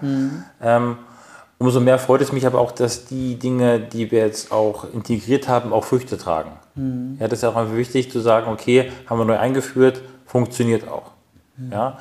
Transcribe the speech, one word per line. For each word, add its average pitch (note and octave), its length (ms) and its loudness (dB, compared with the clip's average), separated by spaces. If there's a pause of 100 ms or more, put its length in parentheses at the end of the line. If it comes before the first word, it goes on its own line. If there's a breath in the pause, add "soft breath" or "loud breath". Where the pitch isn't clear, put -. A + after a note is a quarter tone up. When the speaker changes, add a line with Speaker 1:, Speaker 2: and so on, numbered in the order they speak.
Speaker 1:
Mhm. C#3 440 -2 (180)
Speaker 2:
Ähm, A#2+ 340 2 (640 loud breath)
umso B2+ 220 4
mehr B2+ 180 6
freut B2+ 220 4
es C#3 120 0
mich B2+ 140 0
aber B2 140 2
auch, A#2+ 120 0
dass A#2+ 340 -2
die C3 320 -6
Dinge, B2 420 2
die G#2+ 300 -6
wir A2+ 160 4
jetzt - 260 -6
auch G#2+ 400 0
integriert A#2 560 -2
haben, A#2+ 240 2
auch G#2+ 120 2
Früchte B2 340 -2
tragen. D#2+ 320 -4 (240)
Speaker 1:
Mhm. C3 460 -6
Speaker 2:
Ja, A#2 80 -2
das A#2 120 -2
ist - 40 -6
auch A2+ 120 2
einfach A2 200 -2
wichtig B2 340 -2
zu B2 100 -4
sagen, A2+ 300 2
okay, B2 400 2 (180 loud breath)
haben A#2 100 -2
wir A2+ 60 2
neu A2 140 2
eingeführt, C3 600 2 (260 loud breath)
funktioniert A#2 640 0
auch. - 220 -12 (460)
Speaker 1:
Mhm. B2+ 160 -12
Speaker 2:
Ja, B2+ 280 -4